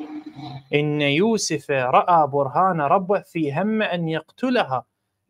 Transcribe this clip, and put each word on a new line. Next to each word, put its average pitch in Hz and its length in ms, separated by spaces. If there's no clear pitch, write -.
"إن 147 280
يوسف 160 680
رأى 151 560
برهان 143 540
ربه"، 180 380
في 156 340
هم 214 280
أن 175 280
يقتلها 160 760